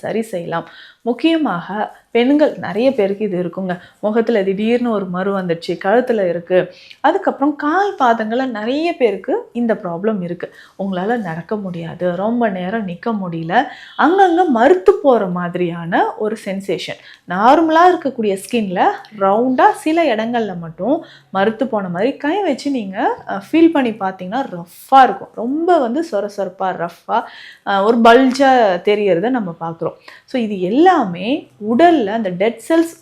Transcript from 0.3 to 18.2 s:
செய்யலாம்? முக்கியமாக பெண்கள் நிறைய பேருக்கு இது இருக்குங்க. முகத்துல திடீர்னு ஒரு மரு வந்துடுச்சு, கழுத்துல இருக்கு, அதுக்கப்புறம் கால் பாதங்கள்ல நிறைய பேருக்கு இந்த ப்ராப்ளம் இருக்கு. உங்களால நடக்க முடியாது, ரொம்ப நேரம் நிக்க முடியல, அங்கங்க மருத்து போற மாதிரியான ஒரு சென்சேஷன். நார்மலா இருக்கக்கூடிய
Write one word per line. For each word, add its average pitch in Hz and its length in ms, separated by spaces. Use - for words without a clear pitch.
செய்யலாம்? 170 360
முக்கியமாக 240 800
பெண்கள் 269 380
நிறைய 208 300
பேருக்கு 202 340
இது 180 140
இருக்குங்க. 180 340
முகத்துல 226 460
திடீர்னு 220 440
ஒரு 196 220
மரு 190 200
வந்துடுச்சு, 180 400
கழுத்துல 220 460
இருக்கு, 170 300
அதுக்கப்புறம் 302 480
கால் 370 440
பாதங்கள்ல 233 440
நிறைய 269 360
பேருக்கு 247 420
இந்த 233 140
ப்ராப்ளம் 190 520
இருக்கு. 175 200
உங்களால 196 380
நடக்க 165 300
முடியாது, 175 480
ரொம்ப 233 260
நேரம் 190 400
நிக்க 175 320
முடியல, 175 420
அங்கங்க 359 460
மருத்து 359 380
போற 226 240
மாதிரியான 175 720
ஒரு 214 280
சென்சேஷன். 190 540
நார்மலா 311 520
இருக்கக்கூடிய 247 560